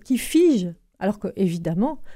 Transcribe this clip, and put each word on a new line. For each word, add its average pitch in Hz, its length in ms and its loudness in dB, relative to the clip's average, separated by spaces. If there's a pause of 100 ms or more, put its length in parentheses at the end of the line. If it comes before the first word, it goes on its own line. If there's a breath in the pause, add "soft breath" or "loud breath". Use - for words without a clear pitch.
qui 262 120 0
figent. 247 560 2 (260)
Alors 208 200 -2
que, - 160 -8
évidemment, 175 680 -2 (160 soft breath)